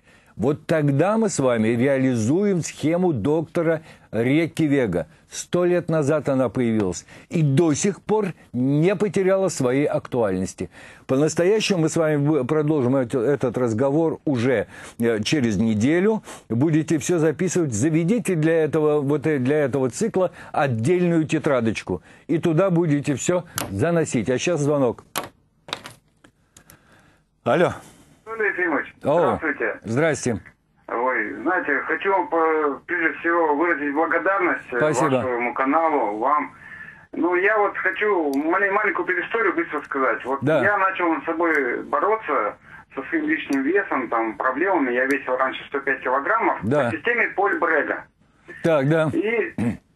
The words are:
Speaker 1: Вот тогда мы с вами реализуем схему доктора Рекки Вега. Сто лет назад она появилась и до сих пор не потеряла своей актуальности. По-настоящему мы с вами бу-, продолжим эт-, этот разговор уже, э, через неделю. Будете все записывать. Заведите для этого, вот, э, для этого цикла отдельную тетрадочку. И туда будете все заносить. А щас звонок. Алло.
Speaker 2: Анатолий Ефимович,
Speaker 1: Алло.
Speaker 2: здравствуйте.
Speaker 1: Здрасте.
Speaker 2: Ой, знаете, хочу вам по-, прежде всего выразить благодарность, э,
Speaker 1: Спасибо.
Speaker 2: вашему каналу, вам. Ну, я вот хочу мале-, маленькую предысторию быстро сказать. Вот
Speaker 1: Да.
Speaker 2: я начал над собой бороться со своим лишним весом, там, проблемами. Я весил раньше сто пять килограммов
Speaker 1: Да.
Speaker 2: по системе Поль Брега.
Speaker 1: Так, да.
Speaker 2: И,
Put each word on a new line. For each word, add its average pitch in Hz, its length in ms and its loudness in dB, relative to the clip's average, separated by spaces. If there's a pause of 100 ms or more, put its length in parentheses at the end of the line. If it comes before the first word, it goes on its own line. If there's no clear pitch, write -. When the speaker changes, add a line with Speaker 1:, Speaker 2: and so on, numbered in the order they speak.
(360)
Speaker 1:
Вот 139 300 -2
тогда 156 500 2
мы 220 140 0
с - 80 -6
вами 117 300 2
реализуем 131 920 2
схему 165 540 0
доктора 156 680 0 (320)
Рекки 139 520 0
Вега. 120 420 2 (240)
Сто - 340 -2
лет 175 240 0
назад 151 400 0
она 131 220 2
появилась 110 560 -2 (240)
и 170 120 0
до 151 300 4
сих 196 300 -2
пор 208 240 0 (260)
не 147 440 2
потеряла 190 520 2
своей 135 380 0
актуальности. 95 840 -2 (380)
По-настоящему 170 720 2
мы 156 80 2
с - 80 -4
вами 156 220 2
бу-, 143 260 2
продолжим 147 520 2
эт-, 127 220 -2
этот 127 380 0
разговор 135 680 0
уже, 123 400 0 (340)
э, 113 220 2
через 117 340 0
неделю. 139 640 2 (280)
Будете 151 480 2
все 180 200 -2
записывать. 160 540 0
Заведите 165 600 0
для 160 280 2
этого, 151 380 2
вот, 143 260 0
э, 156 120 0
для 135 220 0
этого 131 280 0
цикла 185 440 -2 (200)
отдельную 160 720 2
тетрадочку. 117 760 0 (260)
И 165 100 2
туда 170 320 2
будете 156 440 2
все 175 300 -2 (260)
заносить. 135 580 0
А 127 100 2
щас 170 220 0
звонок. 139 420 0 (2500)
Алло. 139 280 2 (520)
Speaker 2:
Анатолий 220 260 -4
Ефимович, 165 520 -4
Speaker 1:
Алло. 151 360 2
Speaker 2:
здравствуйте. 143 460 -4
Speaker 1:
Здрасте. 127 560 -2 (480)
Speaker 2:
Ой, 117 440 -2 (100)
знаете, 151 380 -2
хочу 160 320 -2
вам 180 160 0
по-, 156 580 2
прежде 165 340 -2
всего 165 340 2
выразить 147 400 0
благодарность, 165 800 0
э, 127 60 -2
Speaker 1:
Спасибо. 151 320 2
Speaker 2:
вашему 120 440 0
каналу, 135 640 0
вам. 139 340 0 (600)
Ну, 170 240 0
я 202 220 2
вот 196 200 0
хочу 180 560 0
мале-, 175 360 0
маленькую 196 360 0
предысторию 180 480 -2
быстро 156 280 -4
сказать. 131 420 -2
Вот 131 180 -4
Speaker 1:
Да. 143 200 2
Speaker 2:
я 208 140 2
начал 185 360 0
над 143 120 -4
собой 151 600 -2
бороться 143 720 -2 (380)
со 135 100 -8
своим 156 240 -2
лишним 143 340 -2
весом, 165 460 -2
там, 113 280 -2
проблемами. 139 560 0
Я 127 140 0
весил 135 300 -2
раньше 127 320 -4
сто 139 120 -4
пять 135 220 -4
килограммов 143 600 0
Speaker 1:
Да. 123 280 0
Speaker 2:
по 113 60 -4
системе 220 400 -2
Поль 190 220 0
Брега. 147 460 0 (580)
Speaker 1:
Так, 147 260 2
да. 156 240 2
Speaker 2:
И, 226 420 -2 (420)